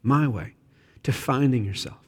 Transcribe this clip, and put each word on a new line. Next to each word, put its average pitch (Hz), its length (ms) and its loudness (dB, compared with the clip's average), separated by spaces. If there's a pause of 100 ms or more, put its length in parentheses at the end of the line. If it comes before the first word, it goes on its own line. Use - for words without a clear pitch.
my 143 260 2
way, 98 260 -6 (480)
to 139 100 -2
finding 131 520 2
yourself - 440 -8